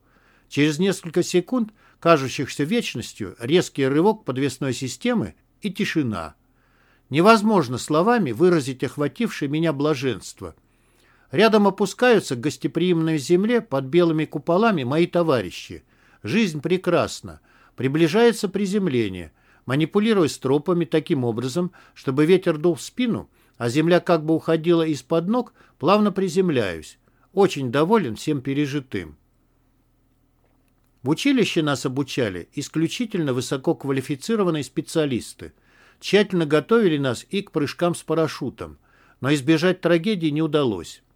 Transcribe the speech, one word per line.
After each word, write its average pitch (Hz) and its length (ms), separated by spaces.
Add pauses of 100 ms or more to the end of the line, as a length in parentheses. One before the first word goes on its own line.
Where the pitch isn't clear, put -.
(480)
Через 151 320
несколько 180 420
секунд, 208 500 (280)
кажущихся 143 640
вечностью, 135 760
резкий 139 480
рывок 175 380
подвесной 135 480
системы 135 640 (240)
и 202 100
тишина. 117 640 (760)
Невозможно 185 720
словами 180 540
выразить 139 500
охватившее 147 640
меня 160 240
блаженство. 131 840 (760)
Рядом 202 380
опускаются 196 640
к 120 60
гостеприимной 160 800
земле 185 420
под 135 240
белыми 156 400
куполами 170 580
мои 151 240
товарищи. 120 800 (400)
Жизнь 170 360
прекрасна. 160 760 (380)
Приближается 170 720
приземление. 139 840 (360)
Манипулируя 180 600
стропами 151 580
таким 156 380
образом, 127 480 (240)
чтобы 139 320
ветер 180 300
дул 160 180
в - 80
спину, 214 480 (260)
а 120 120
земля 160 320
как 165 240
бы 160 100
уходила 165 520
из-под 165 420
ног, 240 240 (260)
плавно 208 320
приземляюсь. 151 880 (340)
Очень 147 380
доволен 151 460
всем 147 240
пережитым. 135 760 (1900)
В 127 60
училище 208 520
нас 143 240
обучали 123 680
исключительно 160 800
высококвалифицированные 143 1300
специалисты. 131 880 (460)
Тщательно 190 480
готовили 156 520
нас 131 320
и 196 120
к - 100
прыжкам 160 420
с - 80
парашютом, 156 760 (420)
но 131 120
избежать 156 480
трагедии 170 480
не 147 140
удалось. 139 600 (140)